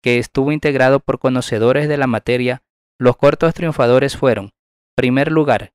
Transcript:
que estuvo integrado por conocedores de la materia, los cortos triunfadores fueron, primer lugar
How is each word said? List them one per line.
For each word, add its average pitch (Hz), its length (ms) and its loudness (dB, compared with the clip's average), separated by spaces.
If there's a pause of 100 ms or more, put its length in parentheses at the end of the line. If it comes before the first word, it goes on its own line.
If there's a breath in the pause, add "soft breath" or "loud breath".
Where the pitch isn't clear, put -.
que 120 160 0
estuvo 135 340 -2
integrado 139 480 0
por 135 200 -4
conocedores 127 680 0
de 147 100 -2
la 135 100 -2
materia, 123 560 -2 (360)
los 123 180 2
cortos 151 360 2
triunfadores 135 640 0
fueron, 104 340 -2 (440)
primer 135 360 0
lugar 143 440 0